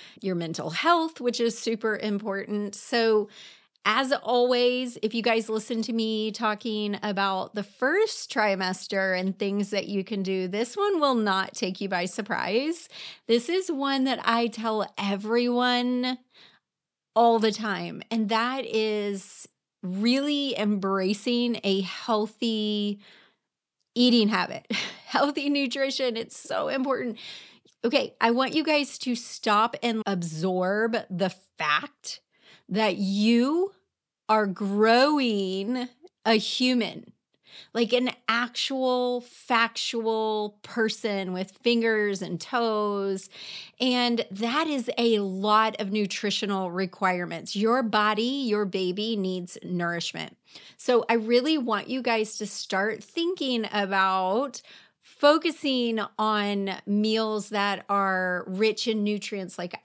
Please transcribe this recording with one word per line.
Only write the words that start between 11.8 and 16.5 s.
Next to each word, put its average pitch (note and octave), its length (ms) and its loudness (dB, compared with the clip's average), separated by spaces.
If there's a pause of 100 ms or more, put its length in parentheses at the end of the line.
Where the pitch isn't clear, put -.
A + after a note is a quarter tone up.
you G3 80 -4
by F3+ 160 0
surprise. A3+ 840 -2 (400)
This A#3+ 220 2
is F#4 200 -2
one C4+ 360 0
that C4 180 -2
I A#3 240 2
tell A3 500 -2
everyone B3 1200 0 (960)